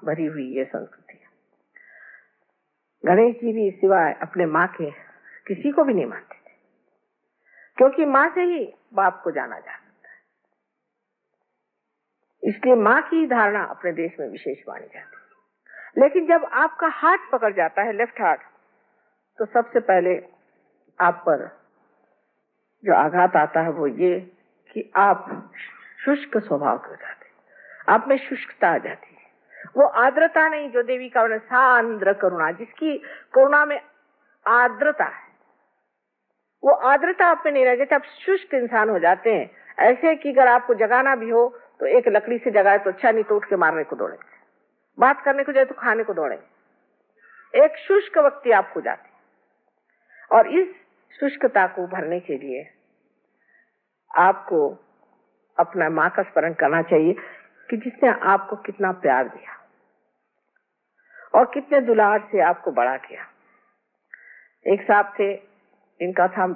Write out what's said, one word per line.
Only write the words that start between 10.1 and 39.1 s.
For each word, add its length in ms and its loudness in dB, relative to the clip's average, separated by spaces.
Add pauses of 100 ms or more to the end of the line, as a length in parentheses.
इसलिए 320 2
माँ 280 4
की 240 -2
धारणा 400 -2
अपने 260 -8
देश 280 -8
में 80 -10
विशेष 300 -12 (100)
मानी 180 -18
जाती 120 -20
है। 60 -20 (920)
लेकिन 280 4
जब 180 2
आपका 420 -2
हार्ट 340 0 (120)
पकड़ 200 -2
जाता 300 -2
है, 100 -4
left 280 -6
heart, 200 0 (1000)
तो 60 -4
सबसे 360 0
पहले 420 0 (760)
आप 280 0
पर 320 -2 (1300)
जो 100 2
आघात 420 2
आता 240 0
है, 100 -4
वो 160 -4
ये 340 -2 (520)
कि 240 -12
आप 540 0 (540)
शुष्क 340 -2
स्वभाव 400 -2
के 100 -18
हो 80 -18
जाते 280 -20
हैं, 80 -20 (560)
आप 200 2
में 100 2
शुष्कता 500 -4
आ 100 0
जाती 360 -14
है, 60 -20 (560)
वो 100 6 (120)
आर्द्रता 500 2
नहीं 220 -6
जो 120 -2
देवी 260 -6
का 140 0
वर्णन, 160 0
सांद्र 760 2
करुणा, 400 -2
जिसकी 460 -8 (360)
करुणा 300 6
में 160 -6 (680)
आर्द्रता 580 0
है, 240 -12 (1300)
वो 100 4
आर्द्रता 540 2
आप 200 2
में 60 0
नहीं 120 2
रह 120 2
जाती। 180 0
आप 100 -2 (160)
शुष्क 340 -4
इंसान 360 0
हो 80 -2
जाते 360 2